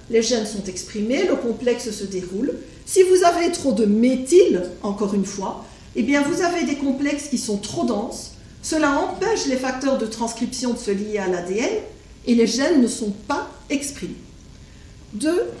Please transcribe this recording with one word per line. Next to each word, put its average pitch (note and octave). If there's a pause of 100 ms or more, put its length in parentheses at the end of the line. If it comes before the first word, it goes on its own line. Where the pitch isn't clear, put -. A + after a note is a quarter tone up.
les A3+
gènes A3
sont G3
exprimés, A3+
le -
complexe A#3+
se G3+
déroule. F#3+ (320)
Si -
vous F4+
avez E4+
trop C#4
de G#3+
méthyle, B3 (200)
encore G3+
une F#3+
fois, - (280)
eh B3
bien, C#4+
vous F4
avez F4
des C#4
complexes C#4+
qui A#3+
sont G3+
trop -
denses, A3+ (300)
cela D4+
empêche G4
les B3+
facteurs C4
de A3+
transcription A#3
de A3
se -
lier G#3
à F#3
l'A F3
D F#3+
N G4+ (480)
et A#3+
les A3+
gènes C#4+
ne A#3
sont G#3 (160)
pas - (200)
exprimés. - (960)
Deux D#4 (180)